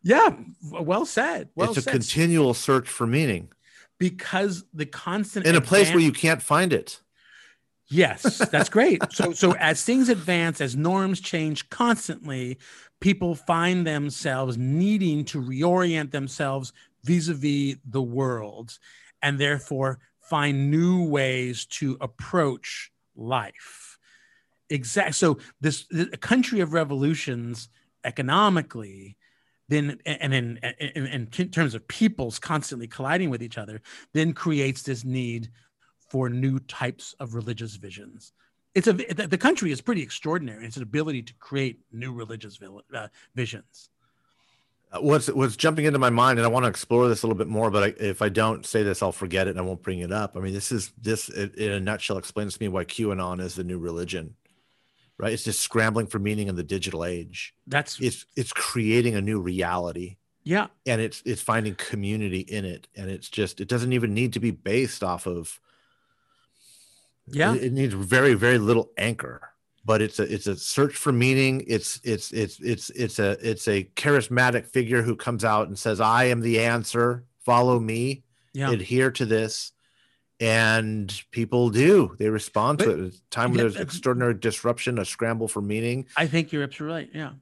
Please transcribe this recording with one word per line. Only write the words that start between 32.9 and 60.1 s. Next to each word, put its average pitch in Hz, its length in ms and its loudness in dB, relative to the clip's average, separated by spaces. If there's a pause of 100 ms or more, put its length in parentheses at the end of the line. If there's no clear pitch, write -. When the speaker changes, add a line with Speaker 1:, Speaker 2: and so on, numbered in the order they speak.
Speaker 1:
with 117 120 -4
each 117 140 -12
other, 107 240 -12 (320)
then 160 220 2
creates 139 480 0
this 123 240 -6
need 120 420 -4 (640)
for 131 180 0
new 131 320 0
types - 600 -8
of 117 140 -10
religious 113 420 -8
visions. 98 560 -20 (420)
It's 185 120 4
a, 220 80 6
the, 196 320 -4
the 180 120 0
country 233 340 2
is 127 80 -4
pretty 202 220 -2
extraordinary 135 580 -6
in 117 60 -12
its 113 120 -12
ability 135 440 -4
to 117 120 -20
create 135 460 -4 (120)
new 123 200 -10
religious 110 440 -12
vil-, 98 260 -20 (120)
uh, 110 140 -10 (260)
visions. 113 560 -8 (1000)
Speaker 2:
Uh, 90 100 -8
what's, 143 280 4
what's 131 280 0
jumping 156 280 2
into 147 140 2
my 127 100 4
mind, 120 300 4
and 117 80 4
I - 20 4
wanna 123 200 2
explore 120 400 4
this 110 140 2
a 117 40 0
little 110 100 2
bit 107 120 -2
more, 110 220 2
but 101 120 2
I, 101 40 4 (160)
if 101 200 -2
I 107 80 2
don't 110 340 2
say 110 180 0
this, 101 200 0
I'll 92 100 0
forget 95 360 -2
it - 40 -2
and 87 60 -6
I 92 40 -4
won't 90 200 -6
bring 92 180 -6
it 87 120 -6
up. 104 240 -4
I 101 40 -8
mean, 95 140 -4
this 98 180 -6
is, 110 280 -4
this 110 280 -4
in, 101 300 -8
in 104 140 -2
a 101 80 -2
nutshell 101 360 -4
explains 98 380 -8
to - 80 -10
me 107 60 -4
why 92 160 -2
QAnon 92 560 -4
is 90 140 -8
the 92 100 -8
new 90 140 -6
religion, 85 560 -8 (840)
right? 113 160 -2
It's - 100 -8
just 107 160 -4
scrambling 110 460 2
for 107 120 -6
meaning 104 300 -2
in 95 80 -4
the 87 60 -4
digital 85 420 -6
age. 87 500 -8 (120)
Speaker 1:
That's 143 340 -4
Speaker 2:
It's, 127 240 -2 (100)
it's 123 200 -6
creating 117 600 2
a 101 60 0
new 104 200 -2
reality. 90 760 -4 (260)